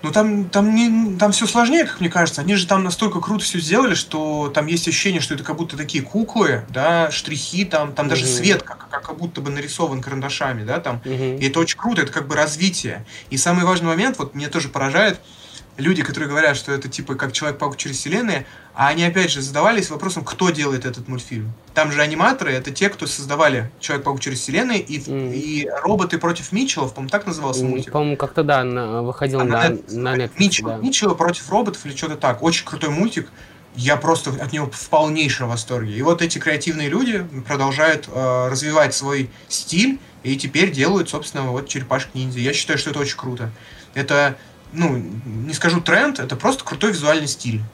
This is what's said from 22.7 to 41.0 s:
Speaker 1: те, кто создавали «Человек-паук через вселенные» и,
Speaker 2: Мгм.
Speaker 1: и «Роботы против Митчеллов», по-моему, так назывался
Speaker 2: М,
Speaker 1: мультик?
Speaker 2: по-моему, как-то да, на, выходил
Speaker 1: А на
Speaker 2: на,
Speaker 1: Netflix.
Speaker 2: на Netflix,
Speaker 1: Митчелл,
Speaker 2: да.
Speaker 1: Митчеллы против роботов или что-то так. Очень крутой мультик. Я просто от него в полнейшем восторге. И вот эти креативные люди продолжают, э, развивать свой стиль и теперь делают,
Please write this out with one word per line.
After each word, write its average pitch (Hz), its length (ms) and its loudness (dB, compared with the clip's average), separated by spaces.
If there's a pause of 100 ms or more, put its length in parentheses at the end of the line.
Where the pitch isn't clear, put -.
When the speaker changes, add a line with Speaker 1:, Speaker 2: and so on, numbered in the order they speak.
Speaker 1:
те, 190 180 2
кто - 160 -8
создавали 139 640 2 (100)
«Человек-паук 143 400 -2
через 135 200 -4
вселенные» 208 400 0
и, 156 180 -6 (120)
Speaker 2:
Мгм. 135 220 -4
Speaker 1:
и 147 340 -4 (160)
«Роботы 180 360 2
против 170 340 -2
Митчеллов», 220 420 0
по-моему, 135 160 -8
так 208 160 0
назывался 139 360 -2
Speaker 2:
М, 127 80 0
Speaker 1:
мультик? 127 220 -4
Speaker 2:
по-моему, 147 260 2
как-то 147 240 0
да, 143 220 4
на, 120 380 -2
выходил 131 380 -2
Speaker 1:
А 127 40 2
на 117 160 2
Speaker 2:
на, 160 100 4
Speaker 1:
Netflix. 113 180 -4
Speaker 2:
на 123 280 -2
Netflix, 123 220 -2
Speaker 1:
Митчелл, 185 300 2
Speaker 2:
да. 113 80 -4
Speaker 1:
Митчеллы 208 380 2
против 170 360 0
роботов 202 360 0
или 143 100 -10
что-то 151 200 -6
так. 127 260 0
Очень 165 240 2
крутой 156 240 -4
мультик. 180 400 0 (440)
Я 131 220 2
просто 160 340 2
от 131 220 -6
него 147 180 -2
в - 200 -12
полнейшем 156 580 2
восторге. 117 480 -4
И 123 60 -2
вот 170 180 4
эти 170 180 0
креативные 151 520 -2
люди 208 360 0 (220)
продолжают, 147 640 2
э, 127 380 2
развивать 143 440 4
свой 135 360 -2 (180)
стиль 254 500 2 (240)
и 135 140 0
теперь 156 340 2
делают, 165 380 2